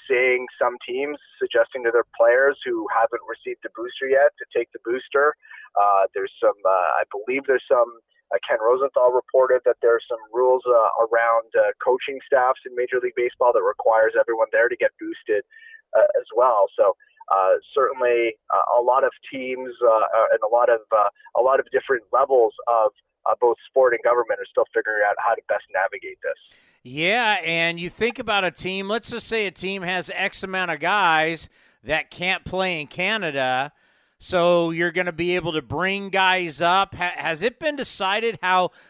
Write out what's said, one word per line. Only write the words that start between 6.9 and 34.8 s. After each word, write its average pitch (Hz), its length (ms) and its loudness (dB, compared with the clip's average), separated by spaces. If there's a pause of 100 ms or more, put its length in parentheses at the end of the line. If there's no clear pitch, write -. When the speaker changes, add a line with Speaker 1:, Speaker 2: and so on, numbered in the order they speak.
Speaker 1:
I - 100 -4
believe 127 340 -6
there's 127 220 0
some, 120 320 0 (320)
uh, - 60 0 (100)
Ken 131 140 0
Rosenthal 127 500 2
reported 127 540 2
that 120 160 4
there 117 120 4
are 117 140 -2
some 117 120 -8 (120)
rules, 127 340 2
uh, 117 240 4 (140)
around, 117 560 0
uh, 104 140 2 (100)
coaching - 420 -2
staffs 131 400 2
in 127 80 -16
Major 123 300 -2
League 123 140 -6
Baseball 123 340 2
that 110 120 2
requires 110 540 2
everyone 110 360 0
there 117 160 2
to 120 80 -4
get - 200 0
boosted, - 460 -6 (540)
uh, 104 100 6 (100)
as - 160 -2
well. 117 440 4
So, 101 180 2 (340)
uh, 95 260 2 (180)
certainly, 120 640 0 (160)
uh, 101 260 2
a - 20 4
lot 127 220 2
of 127 80 0 (180)
teams, 127 540 -10
uh, 120 60 4
uh, 110 420 2
and 110 100 2
a 110 60 -2
lot 120 220 2
of, 117 100 2 (160)
uh, 104 140 2 (260)
a 117 60 2
lot 131 180 2
of - 120 -8
different 127 320 -2 (100)
levels 127 400 2 (140)
of, 113 260 2 (320)
uh, 110 160 0
both 117 160 2 (100)
sport 127 260 4
and 113 100 -2
government 117 360 0
are 98 60 -10
still - 280 -2
figuring 107 320 -2
out 101 120 0
how 117 160 -2
to - 160 -4
best 104 240 -4
navigate 95 500 -6
this. - 140 -6 (440)
Speaker 2:
Yeah, 190 640 -2
and 165 340 -2
you 175 120 -8
think 226 300 -4
about 214 260 -2
a 170 60 -2
team, 190 360 -8
let's 220 220 -4
just 233 180 -8
say 220 200 -2
a 180 40 -6
team 190 300 -8
has 180 340 -6
X 190 280 -6
amount 185 280 -4
of 151 80 -6
guys 165 680 0 (340)
that 147 260 -4
can't 180 360 -6
play 185 340 -4
in 143 80 -10
Canada, 147 840 -2 (440)
so 175 540 2
you're 170 200 -2